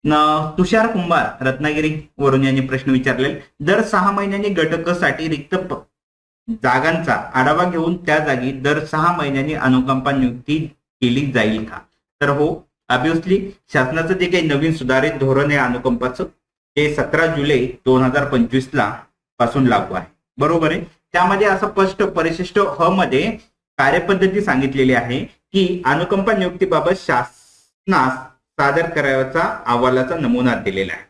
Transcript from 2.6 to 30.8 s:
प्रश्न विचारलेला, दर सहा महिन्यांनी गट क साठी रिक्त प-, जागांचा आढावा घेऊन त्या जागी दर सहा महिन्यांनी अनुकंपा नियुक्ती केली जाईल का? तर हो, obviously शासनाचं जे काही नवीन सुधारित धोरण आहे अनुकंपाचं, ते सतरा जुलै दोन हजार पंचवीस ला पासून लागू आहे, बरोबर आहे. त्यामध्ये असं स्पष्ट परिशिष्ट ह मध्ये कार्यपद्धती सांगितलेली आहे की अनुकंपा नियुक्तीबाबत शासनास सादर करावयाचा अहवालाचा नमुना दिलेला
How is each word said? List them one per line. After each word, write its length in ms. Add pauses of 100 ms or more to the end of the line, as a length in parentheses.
प्रश्न 300
विचारलेला, 480 (220)
दर 220
सहा 280
महिन्यांनी 380
गट 260
क 160
साठी 380
रिक्त 260
प-, 320 (640)
जागांचा 840
आढावा 300
घेऊन 320
त्या 220
जागी 340
दर 320
सहा 320
महिन्यांनी 380
अनुकंपा 580
नियुक्ती 460 (420)
केली 320
जाईल 320
का? 140 (420)
तर 80
हो, 400 (220)
obviously 480 (340)
शासनाचं 420
जे 120
काही 200
नवीन 260
सुधारित 400
धोरण 380
आहे 60
अनुकंपाचं, 680 (520)
ते 180
सतरा 320
जुलै 400 (200)
दोन 160
हजार 220
पंचवीस 500
ला 220 (420)
पासून 280
लागू 280
आहे, 120 (320)
बरोबर 340
आहे. 80 (320)
त्यामध्ये 340
असं 220
स्पष्ट 340
परिशिष्ट 560
ह 300
मध्ये 420 (480)
कार्यपद्धती 640
सांगितलेली 540
आहे 300
की 600
अनुकंपा 480
नियुक्तीबाबत 640
शासनास 1160 (480)
सादर 300
करावयाचा 760
अहवालाचा 500
नमुना 380
दिलेला 380